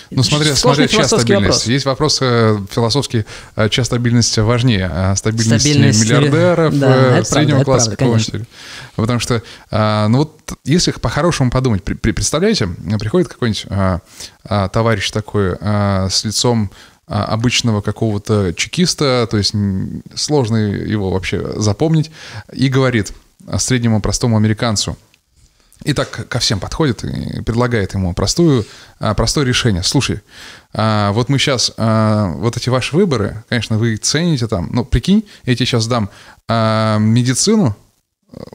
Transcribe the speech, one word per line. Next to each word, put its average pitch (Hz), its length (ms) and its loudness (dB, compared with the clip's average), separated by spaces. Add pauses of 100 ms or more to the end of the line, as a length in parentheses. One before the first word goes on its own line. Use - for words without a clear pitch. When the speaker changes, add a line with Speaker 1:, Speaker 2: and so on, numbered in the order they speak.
(100)
Speaker 1:
Ну, 135 120 0
смотря, 147 340 2
Speaker 2:
Сложный - 0 -
Speaker 1:
смотря 247 320 2
чья 220 100 0
Speaker 2:
философский 185 340 2
Speaker 1:
стабильность. 196 140 2 (120)
Speaker 2:
вопрос. - 80 -4
Speaker 1:
Есть 135 180 0
вопрос, 139 360 0
э, 117 380 2 (120)
философский, 123 540 0 (320)
э, 110 120 2
чья 123 160 0
стабильность 120 540 2
важнее. 113 540 2
А 92 240 2
стабильность 113 480 0
Speaker 2:
Стабильность, 143 400 4
Speaker 1:
миллиардеров, 147 720 2
Speaker 2:
да, 139 100 2
Speaker 1:
э, - 40 6
Speaker 2:
это 131 180 4
правда, 123 140 2
Speaker 1:
среднего 151 320 2
Speaker 2:
это 135 80 4
Speaker 1:
класса 127 260 2
Speaker 2:
правда, 101 140 -6
конечно. 117 220 2
Speaker 1:
какого-нибудь. 107 220 -8 (480)
Потому 117 240 0
что, 113 220 -2 (280)
а, 107 380 2
ну 120 100 4
вот, 156 180 -2 (280)
если 160 280 2
по-хорошему 139 580 0
подумать, 127 340 0
при-, 98 100 -4
при-, - 180 0
представляете, 147 560 0 (300)
приходит 131 300 0
какой-нибудь, - 420 -4
а, 92 300 0 (440)
а, 101 240 0
товарищ 113 420 0
такой, 101 500 -2
а, 101 480 0
с - 160 -2
лицом, 113 460 0 (360)
а, 104 200 -2
обычного 113 540 0
какого-то 101 760 -2
чекиста, 135 760 0
то 113 60 0
есть, 101 180 0
м, 98 480 -2 (120)
сложно 123 420 0
его 98 540 -2
вообще 92 340 -4 (120)
запомнить, 156 540 0 (420)
и 135 160 0
говорит, 127 440 0 (340)
а, - 120 -4
среднему 117 420 0
простому 110 360 0
американцу, 107 600 0 (840)
и 147 120 -2
так 120 340 -6
ко - 120 -4
всем 104 200 -2
подходит - 440 -2
и - 360 -6
предлагает 117 540 -2
ему 92 180 -2
простую, 127 540 2 (320)
а, 104 160 -2
простое 123 320 0
решение. 113 360 0
«Слушай, - 380 -2 (540)
а, 107 380 0
вот 120 180 0
мы 135 80 2
щас, 123 400 -2
а, 107 580 2
вот 110 220 -4
эти - 100 -6
ваши 127 260 -2
выборы, 117 540 0
конечно, 113 300 -2
вы 113 160 0
их 101 60 -8
цените 151 460 0
там, 90 260 -4
но 117 120 -2
прикинь, 202 400 2 (220)
я 127 100 2
тебе 127 80 -2
щас 113 220 0
дам, 117 240 -2 (380)
а, 110 500 0
медицину, 123 760 2 (580)
э, - 40 -20 (180)